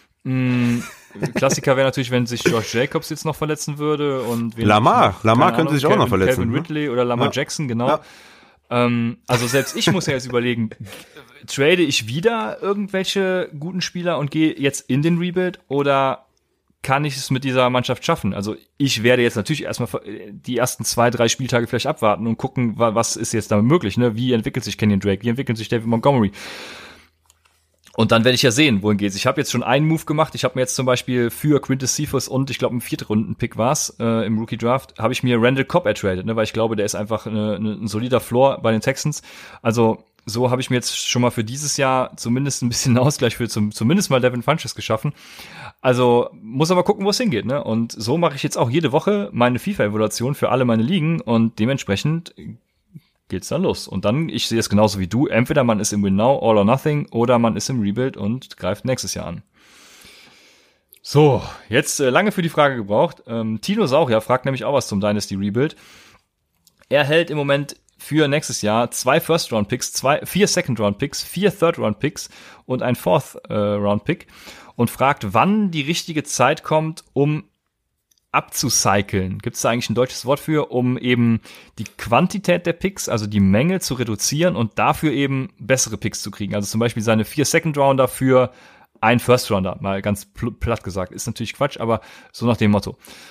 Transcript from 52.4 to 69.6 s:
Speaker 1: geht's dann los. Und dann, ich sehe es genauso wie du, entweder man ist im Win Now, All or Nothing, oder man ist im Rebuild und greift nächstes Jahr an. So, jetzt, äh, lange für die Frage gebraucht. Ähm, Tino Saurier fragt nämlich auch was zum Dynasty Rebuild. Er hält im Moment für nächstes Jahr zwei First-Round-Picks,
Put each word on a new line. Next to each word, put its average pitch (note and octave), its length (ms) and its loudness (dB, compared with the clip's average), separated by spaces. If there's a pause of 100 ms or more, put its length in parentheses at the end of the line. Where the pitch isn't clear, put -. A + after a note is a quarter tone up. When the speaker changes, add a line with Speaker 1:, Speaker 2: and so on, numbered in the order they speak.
Speaker 1:
geht's - 200 -8
dann E3+ 140 -2
los. A#2+ 260 -2
Und F#2+ 160 -6
dann, C#3 240 2
ich - 180 -4
sehe A2+ 140 0
es - 100 -4
genauso G2+ 300 4
wie F#2 80 -2
du, A#2 180 2
entweder B2+ 380 2
man A2 160 2
ist G#2 120 -2
im G#2 120 0
Win F#2+ 100 4
Now, A#2+ 240 4 (100)
All A2 100 6
or G2 60 6
Nothing, C#3+ 460 0
oder A#2+ 300 2
man A2+ 160 2
ist - 120 -6
im C3 120 -2
Rebuild A2 360 -2
und A2 400 -6
greift F#2 280 -6
nächstes A#2+ 300 -4
Jahr - 120 -8
an. E2+ 160 -10 (1600)
So, C#3 400 4 (260)
jetzt, B2+ 300 0
äh, C3+ 120 2
lange F#3 200 4
für F3+ 120 -4
die E3 60 0
Frage C#3+ 280 2
gebraucht. A#2 500 -2
Ähm, A2 340 -4
Tino G#3 260 0
Saurier B2+ 340 2
fragt B2 240 -2
nämlich C3+ 200 -4
auch C3+ 100 -2
was B2+ 120 0
zum G2+ 140 -2
Dynasty G#2 340 -2
Rebuild. G2+ 400 -2 (1120)
Er C#3+ 140 4
hält D#3 280 2
im D3+ 60 -4
Moment C#3+ 380 -2 (240)
für D3 300 2
nächstes C#3+ 340 -2
Jahr A2+ 300 2
zwei C#3+ 260 2
First-Round-Picks, B2 760 -2